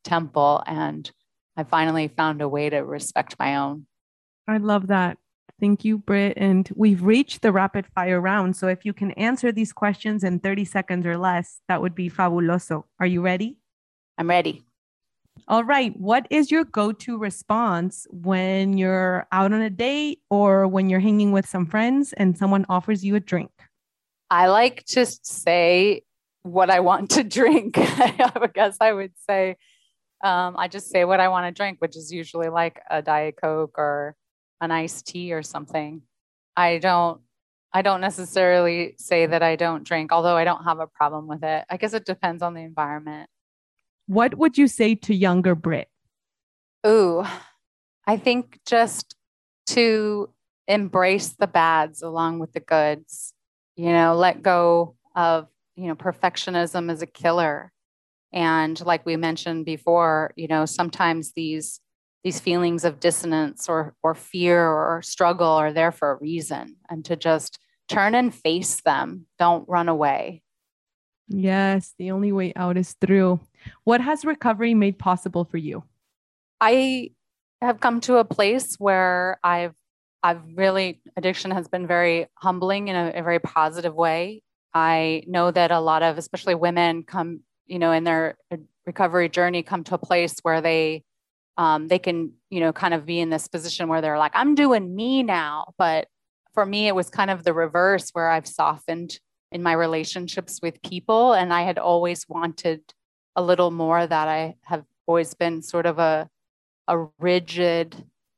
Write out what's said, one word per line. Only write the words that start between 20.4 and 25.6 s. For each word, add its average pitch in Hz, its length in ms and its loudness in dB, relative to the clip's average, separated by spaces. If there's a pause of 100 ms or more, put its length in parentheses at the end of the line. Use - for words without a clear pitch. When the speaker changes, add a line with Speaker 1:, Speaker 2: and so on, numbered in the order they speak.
Speaker 2:
when 190 220 0
you're 185 100 2
hanging 208 320 4
with 196 160 0
some 180 180 -2
friends 240 480 0
and 185 240 2
someone 196 320 2
offers 185 340 -2
you 196 120 0
a 208 40 2
drink? - 320 -6 (800)
Speaker 1:
I 180 180 6
like 233 420 2
to 247 160 4
say 180 1000 2 (400)